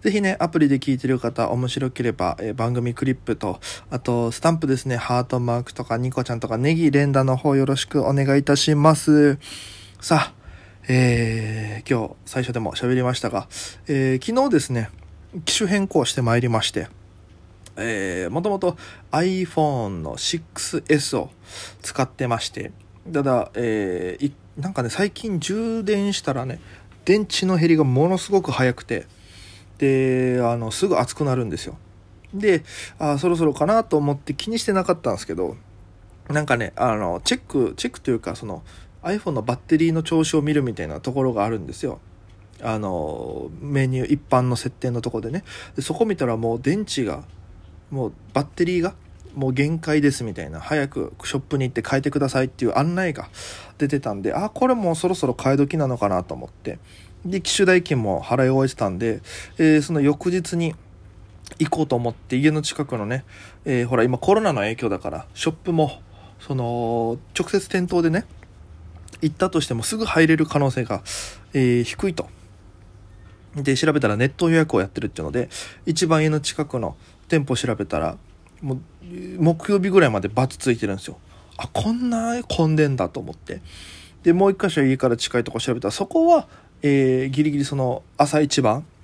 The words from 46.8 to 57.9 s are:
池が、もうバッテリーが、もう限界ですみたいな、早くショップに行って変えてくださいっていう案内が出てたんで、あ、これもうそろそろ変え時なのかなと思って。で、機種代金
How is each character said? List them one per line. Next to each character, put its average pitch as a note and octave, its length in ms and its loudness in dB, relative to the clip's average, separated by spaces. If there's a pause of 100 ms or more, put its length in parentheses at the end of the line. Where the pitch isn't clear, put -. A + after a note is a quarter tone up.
池 C#3 240 -4
が、 D2 180 -6 (640)
も C3 180 -4
う - 60 -8 (200)
バ C#3 100 0
ッ C#3+ 40 -8
テ - 180 -2
リ F3+ 140 0
ー - 20 0
が、 F#3 140 -2 (380)
も C3+ 160 -2
う C3 40 -2
限 D3 240 0
界 D#3 240 2
で C#3+ 80 6
す C3 140 -4
み A2 100 -6
た F2 80 -10
い D2 80 -10
な、 D#2+ 100 -10
早 C#3+ 280 -2
く A#2+ 260 -6 (100)
シ - 120 -6
ョ - 20 0
ッ - 40 0
プ - 180 -4
に C3 60 -2
行 B2 40 -2
っ - 20 -14
て A2+ 160 -4
変 C3 120 2
え - 20 -6
て C#3 80 0
く - 80 -2
だ C3+ 100 2
さ C3 140 0
い C3 40 2
っ - 20 -4
て - 180 -4
い - 20 4
う G#2+ 80 0
案 E3 200 2
内 F3+ 180 -2
が - 160 -12 (480)
出 D3 100 0
て C#3+ 120 0
た A2+ 140 -6
ん G2 100 -8
で、 G2+ 100 0
あ、 G3+ 160 -2
こ - 180 0
れ B3+ 60 4
も G3 200 0
う - 20 -2
そ D#3+ 120 -2
ろ F3+ 60 2
そ D#3+ 140 -2
ろ B2+ 120 -2
変 C3+ 140 2
え C#3 40 2
時 C#3+ 200 2
な D3+ 100 0
の B2 120 -4
か G2+ 100 0
な F2+ 140 0
と D2+ 100 -10
思 B1 140 -12
っ - 20 -14
て。 - 300 -12 (440)
で、 F#3 160 -4
機 - 160 -4
種 G3 120 6
代 F#3 160 6
金 C#3 180 0